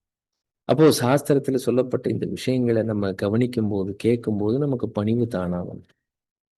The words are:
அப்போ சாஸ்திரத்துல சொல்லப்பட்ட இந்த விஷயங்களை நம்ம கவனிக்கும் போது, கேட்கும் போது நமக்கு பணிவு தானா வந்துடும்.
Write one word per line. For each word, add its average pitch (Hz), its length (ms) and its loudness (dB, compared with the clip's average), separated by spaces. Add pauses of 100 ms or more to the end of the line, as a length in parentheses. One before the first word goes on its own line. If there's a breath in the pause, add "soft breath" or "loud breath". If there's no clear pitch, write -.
(640)
அப்போ 147 260 6 (100)
சாஸ்திரத்துல 135 540 2
சொல்லப்பட்ட 127 560 0
இந்த - 160 -4
விஷயங்களை 123 560 0
நம்ம 104 300 -2
கவனிக்கும் 110 560 0
போது, 98 280 -4
கேட்கும் 117 420 0
போது 107 200 0
நமக்கு 135 300 -2
பணிவு 113 380 -2
தானா 90 400 -4
வந்துடும். - 340 -18 (580)